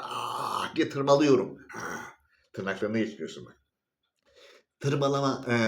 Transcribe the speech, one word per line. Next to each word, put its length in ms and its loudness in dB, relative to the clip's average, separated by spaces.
"Ah!" 720 -6
diye 140 0
tırmalıyorum. 680 4
Tırnaklarını 460 -4
geçiriyorsun 480 -6
bak. 100 -20
Tırmalama, 680 0
e, 60 2